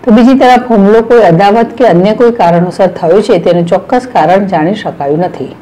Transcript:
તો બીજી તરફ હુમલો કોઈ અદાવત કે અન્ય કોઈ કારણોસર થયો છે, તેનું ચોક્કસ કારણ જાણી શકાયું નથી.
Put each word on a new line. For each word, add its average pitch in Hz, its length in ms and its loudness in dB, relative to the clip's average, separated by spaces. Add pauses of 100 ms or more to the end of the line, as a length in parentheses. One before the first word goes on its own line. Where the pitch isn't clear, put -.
તો 240 80 0
બીજી 240 220 4
તરફ 254 380 2
હુમલો 214 300 2
કોઈ 240 200 2
અદાવત 202 560 2
કે 247 100 2
અન્ય 190 260 2
કોઈ 233 180 0
કારણોસર 180 560 -2
થયો 175 340 0
છે, 214 180 0
તેનું 175 260 0
ચોક્કસ 202 480 -4
કારણ 180 320 0
જાણી 180 300 -4
શકાયું 151 420 -6
નથી. 165 440 -8